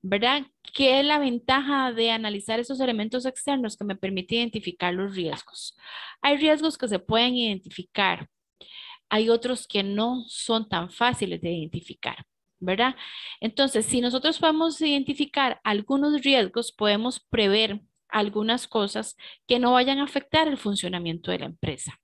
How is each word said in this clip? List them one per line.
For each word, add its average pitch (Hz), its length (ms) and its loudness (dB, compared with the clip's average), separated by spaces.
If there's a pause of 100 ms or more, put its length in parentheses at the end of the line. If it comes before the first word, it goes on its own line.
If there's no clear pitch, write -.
¿verdad? 226 400 0 (320)
¿Qué 269 260 4
es 285 60 2
la 302 120 4
ventaja 262 720 2
de 226 180 0
analizar 220 500 -2
esos 254 200 -4
elementos 240 440 0
externos? 262 520 -2
Que 208 80 -8
me 196 120 -4
permite 190 400 -4
identificar 208 560 -2
los 196 220 -4
riesgos. - 600 -6 (440)
Hay 285 160 4
riesgos 302 400 2
que 247 120 -4
se 202 100 0
pueden 240 380 2
identificar, 190 920 -2 (800)
hay 220 200 2
otros 233 380 0
que 202 160 -2
no 226 460 -2
son 226 400 -2
tan 175 220 -2
fáciles 208 500 -2
de 170 120 -2
identificar, 160 720 -8 (360)
¿verdad? 202 360 0 (440)
Entonces, 247 460 0
si 254 140 0
nosotros 262 380 0
podemos 320 420 2
identificar 285 840 0
algunos 269 580 2
riesgos, 240 500 2
podemos 208 480 0
prever 208 600 2 (280)
algunas 214 600 0
cosas 214 480 -4 (300)
que 247 120 2
no 247 140 4
vayan 254 260 4
a 285 60 0
afectar 311 420 2
el 277 120 0
funcionamiento 175 720 -4
de 180 100 -2
la - 60 -8
empresa. - 580 -6